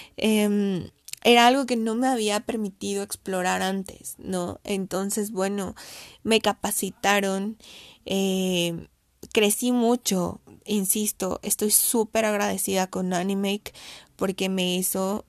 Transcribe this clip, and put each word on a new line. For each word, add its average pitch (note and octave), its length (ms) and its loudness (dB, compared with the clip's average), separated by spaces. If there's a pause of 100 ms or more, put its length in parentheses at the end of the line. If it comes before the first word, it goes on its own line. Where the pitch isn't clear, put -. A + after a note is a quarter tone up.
(160)
em, G#3 760 2 (320)
era A#3+ 240 8
algo B3+ 200 4
que B3 100 0
no A3+ 180 0
me B3 120 0
había G#3+ 340 0
permitido G3+ 600 -4
explorar F#3 600 -2
antes, F#3+ 560 -6
¿no? F3+ 460 -6
Entonces, G3 680 -4
bueno, G3 440 -4 (480)
me A3 180 4
capacitaron, G3+ 1160 0 (480)
eh, F#3 840 0 (440)
crecí A3 400 2
mucho, A3+ 680 2 (240)
insisto, G#3 760 -2
estoy G#3 280 -2
súper A3 540 2
agradecida G3 640 0
con F#3 240 -4
Animake G3 600 -2 (440)
porque F#3+ 320 -2
me F#3 280 0
hizo F#3+ 520 -2